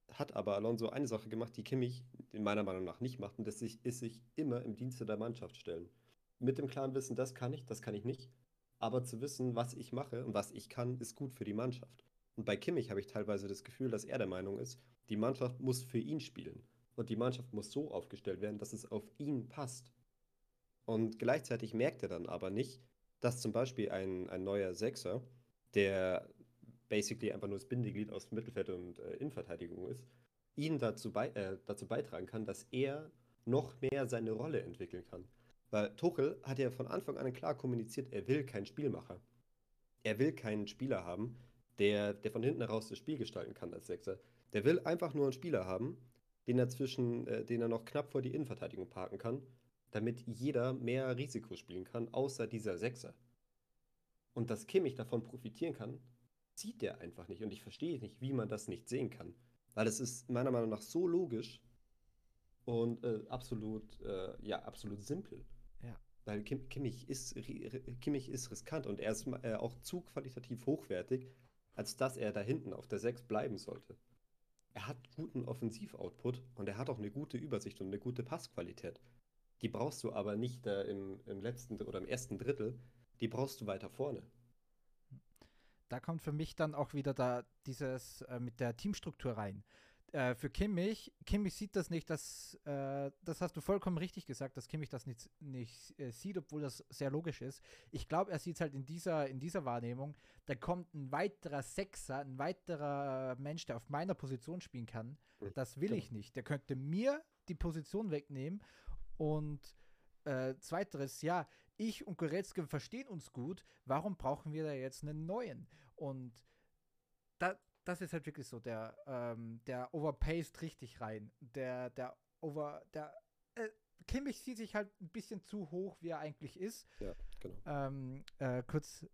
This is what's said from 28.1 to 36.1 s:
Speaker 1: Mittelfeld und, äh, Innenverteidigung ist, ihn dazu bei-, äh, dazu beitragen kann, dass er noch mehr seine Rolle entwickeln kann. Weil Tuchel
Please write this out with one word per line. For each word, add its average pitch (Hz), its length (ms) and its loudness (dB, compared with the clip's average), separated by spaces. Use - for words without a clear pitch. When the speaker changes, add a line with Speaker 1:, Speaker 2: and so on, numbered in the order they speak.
Speaker 1:
Mittelfeld 110 380 -2
und, 90 300 -4
äh, - 180 -6
Innenverteidigung 90 720 -4
ist, - 180 -8
ihn 151 240 2
dazu 110 320 2
bei-, 110 240 2
äh, 95 300 0
dazu 113 220 -4
beitragen 92 380 0
kann, 110 200 -4
dass 98 260 -4
er 139 400 2
noch 131 380 4
mehr 131 260 4
seine 113 240 2
Rolle 120 300 2
entwickeln 90 420 -6
kann. 90 240 -12
Weil 104 260 4
Tuchel 160 460 4